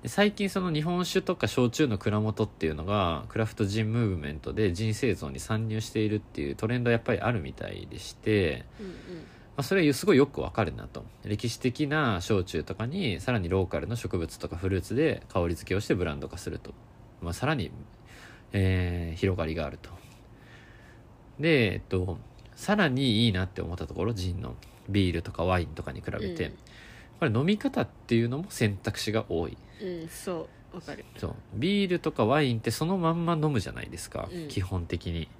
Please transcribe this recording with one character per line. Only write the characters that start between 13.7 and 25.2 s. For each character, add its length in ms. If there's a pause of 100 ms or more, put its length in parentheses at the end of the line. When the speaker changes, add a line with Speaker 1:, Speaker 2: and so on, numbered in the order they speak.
Speaker 1:
ル 80
の 80
植 220
物 200
と 100
か 60
フ 140
ル 100
ー 40
ツ 120
で 340
香 200
り 80
付 140
け 40
を 60
し 80
て 80
ブ 80
ラ 100
ン 60
ド 80
化 100
す 100
る 120
と。 140 (460)
ま 100
あ、 20
さ 140
ら 100
に、 160 (800)
え 640
ー、 20
広 180
が 80
り 120
が 100
あ 40
る 120
と。 80 (1500)
で、 340
え 40
っ 20
と、 380 (360)
さ 220
ら 120
に 360
い 40
い 40
な 120
っ 40
て 140
思 120
っ 20
た 120
と 60
こ 100
ろ、 80
ジ 200
ン 80
の。 140 (340)
ビ 220
ー 20
ル 100